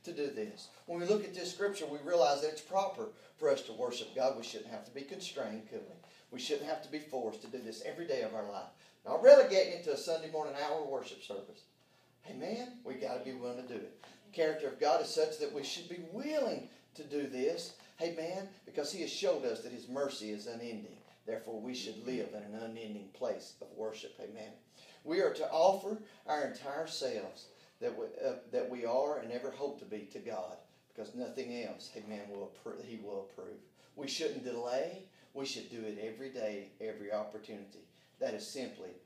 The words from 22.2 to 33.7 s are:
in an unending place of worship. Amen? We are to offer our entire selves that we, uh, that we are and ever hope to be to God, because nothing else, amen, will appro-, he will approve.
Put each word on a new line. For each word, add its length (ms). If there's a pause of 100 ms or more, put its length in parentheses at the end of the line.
in 80
an 200
unending 520
place 480
of 140
worship. 440
Amen? 320 (520)
We 160
are 140
to 160
offer 480 (280)
our 200
entire 400
selves 600 (340)
that 180
we, 80 (200)
uh, 80 (180)
that 160
we 160
are 340
and 140
ever 180
hope 280
to 60
be 280
to 60
God, 380 (360)
because 220
nothing 500
else, 320
amen, 340
will 220
appro-, 320
he 120
will 340
approve. 280 (380)